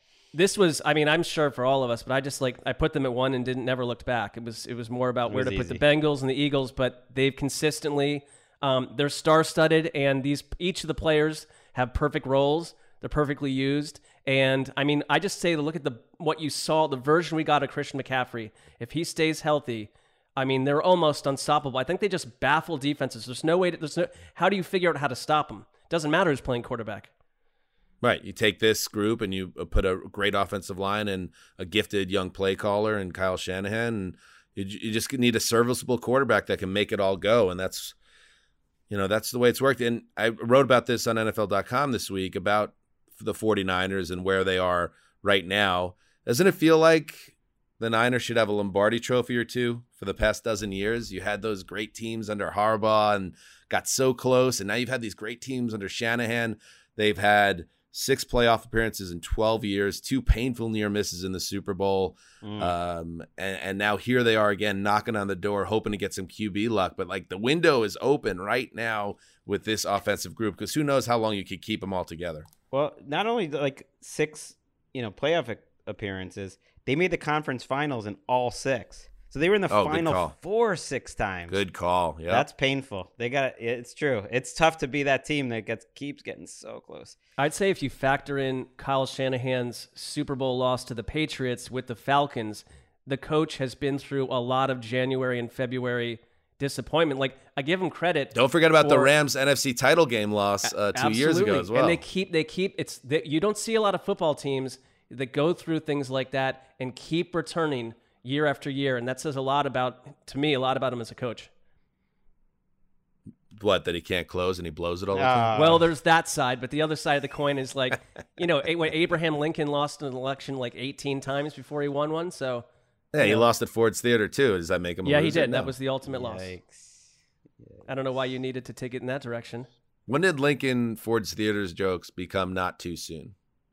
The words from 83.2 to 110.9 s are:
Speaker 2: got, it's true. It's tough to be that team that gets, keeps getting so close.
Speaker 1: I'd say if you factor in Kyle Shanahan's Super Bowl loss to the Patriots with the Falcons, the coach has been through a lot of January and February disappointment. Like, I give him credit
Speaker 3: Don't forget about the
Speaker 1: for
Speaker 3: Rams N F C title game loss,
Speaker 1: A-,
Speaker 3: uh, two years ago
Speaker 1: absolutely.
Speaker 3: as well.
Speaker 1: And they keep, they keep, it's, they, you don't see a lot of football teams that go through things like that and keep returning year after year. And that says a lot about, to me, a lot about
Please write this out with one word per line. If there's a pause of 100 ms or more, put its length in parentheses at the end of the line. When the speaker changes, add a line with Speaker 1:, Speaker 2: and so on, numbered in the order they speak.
Speaker 2:
got,
it's
true.
It's
tough
to
be
that
team
that
gets,
keeps
getting
so
close. (220)
Speaker 1:
I'd
say
if
you
factor
in (100)
Kyle
Shanahan's
Super
Bowl
loss
to
the
Patriots
with
the
Falcons, (420)
the
coach
has
been
through
a
lot
of
January
and
February (400)
disappointment.
Like, (180)
I
give
him
credit
Speaker 3:
Don't
forget
about
the
Speaker 1:
for
Speaker 3:
Rams
N
F
C
title
game
loss,
Speaker 1:
A-,
Speaker 3:
uh,
two
years
ago
Speaker 1:
absolutely.
Speaker 3:
as
well.
Speaker 1:
And
they
keep,
they
keep,
it's,
they,
you
don't
see
a
lot
of
football
teams (340)
that
go
through
things
like
that (100)
and
keep
returning (280)
year
after
year.
And
that
says
a
lot
about,
to
me,
a
lot
about